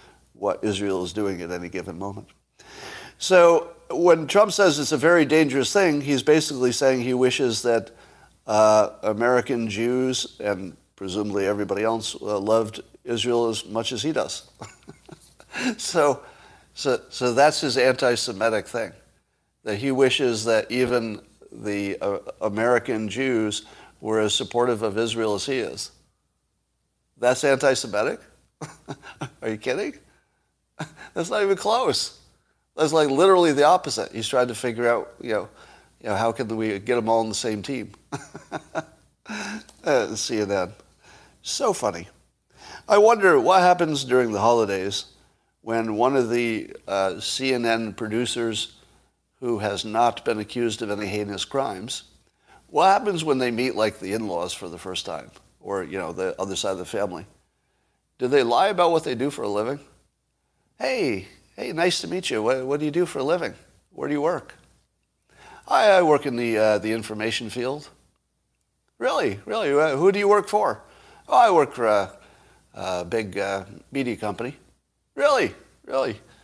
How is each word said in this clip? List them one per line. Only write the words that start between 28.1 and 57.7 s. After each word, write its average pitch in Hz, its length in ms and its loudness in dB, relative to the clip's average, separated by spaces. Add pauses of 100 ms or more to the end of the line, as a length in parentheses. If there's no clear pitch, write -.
<laughs> - 800 -14
Are 120 60 -6
you 110 80 -4
kidding? 147 380 -4 (640)
<laughs> - 560 -18
That's 175 160 -6
not 208 120 0
even 196 140 2
close. 214 640 -2 (560)
That's, 147 160 0
like, 156 180 4
literally 175 420 4
the 143 120 4
opposite. 151 480 2
He's 110 160 -8
trying 127 200 2
to 117 60 -8
figure 117 340 -2
out, 117 320 0
you 117 120 -8
know, 101 160 -4 (520)
you 113 100 -8
know, 104 40 -2
how 113 160 0
can 113 260 -4
we 110 220 -2
get 117 180 -2
'em 110 120 -2
all 113 120 4
on 113 80 -2
the 107 60 -6
same 107 280 -4
team? 113 300 -10 (200)
<laughs> - 720 -12 (1000)
Uh, 123 300 2
C 110 260 -4
N 101 100 -2
N. 95 220 -2 (720)
So - 300 -2
funny. 92 360 -4 (800)
I 202 100 6
wonder 202 420 8
what 180 200 6
happens 165 440 4
during 123 280 4
the 101 80 0
holidays 101 640 2 (560)
when 113 320 -4
one 123 220 2
of 120 140 2
the, 117 440 -2 (140)
uh, 95 320 -2
C 131 320 -4
N 120 140 -2
N 113 260 0
producers 113 840 -4 (640)
who 120 180 -2
has 101 260 -4
not 113 400 0
been 113 140 -2
accused 110 420 -4
of 110 100 -6
any 101 160 -6
heinous 101 380 -6
crimes, 117 600 -6 (640)
what 160 180 4
happens 196 360 2
when 151 160 2
they 127 120 0
meet, 123 260 -2
like, 107 240 0
the 95 140 -6
in-laws 92 400 -6
for 95 160 -12
the 87 80 -14
first 90 260 -10
time 71 260 -10 (300)
or, 98 220 -6
you 82 160 -10
know, 87 140 -6
the 92 280 -6
other 95 160 -6
side 98 160 -4
of 95 60 -8
the 90 60 -10
family? 98 420 -6 (920)